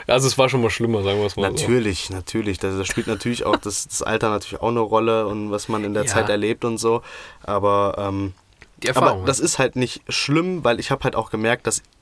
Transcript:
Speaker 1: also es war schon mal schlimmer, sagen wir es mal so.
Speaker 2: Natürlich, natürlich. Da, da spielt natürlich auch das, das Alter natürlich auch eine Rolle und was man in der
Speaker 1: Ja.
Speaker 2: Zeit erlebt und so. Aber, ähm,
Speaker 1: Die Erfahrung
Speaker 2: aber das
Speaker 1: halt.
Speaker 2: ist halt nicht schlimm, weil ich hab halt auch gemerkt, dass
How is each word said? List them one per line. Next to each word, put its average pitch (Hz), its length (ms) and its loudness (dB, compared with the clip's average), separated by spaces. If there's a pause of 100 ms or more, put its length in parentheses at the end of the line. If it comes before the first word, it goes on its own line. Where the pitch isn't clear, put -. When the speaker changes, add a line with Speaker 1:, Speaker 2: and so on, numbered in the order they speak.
Speaker 1:
also 131 200 4
es 120 100 2
war 131 140 6
schon 127 100 2
mal 113 80 4
schlimmer, 113 340 0
sagen 98 180 2
wir 104 60 2
es 98 100 -4
mal 98 140 0
so. 90 60 -4
Speaker 2:
Natürlich, 107 540 2
natürlich. 98 480 -4
Da, 98 120 -2
da 95 140 -2
spielt - 220 -2
natürlich 113 400 -2
auch 107 100 4
das, - 320 -8
das - 140 -6
Alter 110 260 0
natürlich - 320 -4
auch 113 80 0
eine 117 120 0
Rolle 110 460 2
und 104 240 -4
was 104 180 -4
man 107 160 -2
in 104 100 -4
der 104 100 0
Speaker 1:
Ja. - 60 -2
Speaker 2:
Zeit 110 180 2
erlebt 104 380 0
und 113 100 -2
so. 113 260 0 (400)
Aber, 101 560 2
ähm, 98 360 -4 (480)
Speaker 1:
Die - 60 0
Erfahrung 131 320 4
Speaker 2:
aber 95 60 -4
das 135 120 2
Speaker 1:
halt. 139 80 0
Speaker 2:
ist - 120 0
halt 127 180 2
nicht 127 320 -2
schlimm, 160 560 0
weil 120 160 2
ich - 100 -8
hab 131 120 0
halt 127 140 0
auch 110 140 -2
gemerkt, 110 360 0
dass - 160 0 (200)